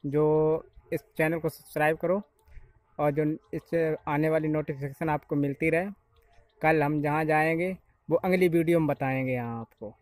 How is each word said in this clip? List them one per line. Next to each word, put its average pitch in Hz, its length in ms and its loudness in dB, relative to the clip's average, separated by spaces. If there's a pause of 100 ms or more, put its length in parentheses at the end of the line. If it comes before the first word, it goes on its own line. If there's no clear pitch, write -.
जो 151 600 2 (280)
इस 170 80 -6 (160)
चैनल 160 220 0
को 156 100 -4
सब्सक्राइब 156 480 -2
करो, 185 240 -2 (760)
और 147 120 2
जो 151 120 0 (300)
इससे 165 300 -2 (240)
आने 156 220 0
वाली 156 180 0
नोटिफिकेशन 151 600 -4
आपको 147 260 -4
मिलती 143 340 0
रहे। 175 200 0 (720)
कल 156 220 4
हम 147 180 0
जहाँ 151 240 0
जाएंगे, 160 460 0 (380)
वो 165 80 4
अगली 185 320 2
वीडियो 165 300 4
में 156 80 2
बताएंगे 131 460 -2
यहाँ 117 260 -4
आपको। 110 420 -14